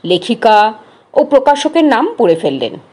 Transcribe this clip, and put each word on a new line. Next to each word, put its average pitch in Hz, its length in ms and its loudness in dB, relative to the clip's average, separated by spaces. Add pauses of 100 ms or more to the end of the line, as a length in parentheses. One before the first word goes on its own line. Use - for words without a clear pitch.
লেখিকা 214 680 0 (400)
ও - 100 0
প্রকাশকের 294 600 0
নাম 294 340 0
পড়ে 233 180 2
ফেললেন। 131 420 -6 (160)